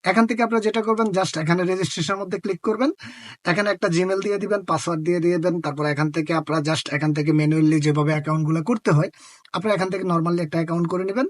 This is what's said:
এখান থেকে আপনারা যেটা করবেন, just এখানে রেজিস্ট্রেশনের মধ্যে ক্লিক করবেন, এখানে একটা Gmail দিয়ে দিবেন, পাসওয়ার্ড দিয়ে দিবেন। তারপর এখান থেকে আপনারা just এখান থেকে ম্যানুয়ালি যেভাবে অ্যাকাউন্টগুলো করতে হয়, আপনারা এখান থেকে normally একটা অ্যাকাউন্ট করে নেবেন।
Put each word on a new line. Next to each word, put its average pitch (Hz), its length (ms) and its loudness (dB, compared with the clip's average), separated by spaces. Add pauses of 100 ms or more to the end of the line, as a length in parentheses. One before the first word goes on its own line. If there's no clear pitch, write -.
এখান 220 240 4
থেকে 233 160 0
আপনারা 226 180 2
যেটা 214 200 0
করবেন, 220 260 0
just 180 340 0
এখানে 170 220 2
রেজিস্ট্রেশনের 185 580 -2
মধ্যে 185 180 -6
ক্লিক 196 220 -4
করবেন, 233 300 0 (540)
এখানে 202 240 0
একটা 196 180 -2
Gmail 185 340 2
দিয়ে 202 160 0
দিবেন, 202 280 -2
পাসওয়ার্ড 160 380 -2
দিয়ে 175 160 0
দিবেন। 170 420 0
তারপর 147 240 -4
এখান 147 260 0
থেকে 160 220 -2
আপনারা 160 280 -2
just 151 340 -2
এখান 151 180 0
থেকে 151 200 0
ম্যানুয়ালি 156 460 4
যেভাবে 147 320 2
অ্যাকাউন্টগুলো 156 520 0
করতে 220 280 0
হয়, 156 180 4 (440)
আপনারা 202 220 0
এখান 185 140 -2
থেকে 190 140 -4
normally 170 380 0
একটা 165 160 -4
অ্যাকাউন্ট 165 320 0
করে 185 160 -2
নেবেন। 214 240 0